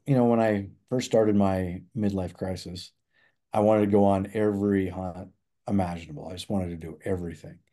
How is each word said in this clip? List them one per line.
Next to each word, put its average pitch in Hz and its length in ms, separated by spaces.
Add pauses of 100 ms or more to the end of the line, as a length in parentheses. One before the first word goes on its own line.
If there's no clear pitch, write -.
you 139 100
know, 123 100
when 117 160
I 104 260 (220)
first 127 180
started 110 280
my 92 460 (160)
midlife 95 360
crisis, 90 580 (600)
I 107 80
wanted 107 240
to 101 60
go 101 140
on 98 280
every 101 560
hunt 92 400 (380)
imaginable. 85 600
I 82 60
just - 160
wanted 92 200
to 85 60
do 80 280
everything. 87 560 (140)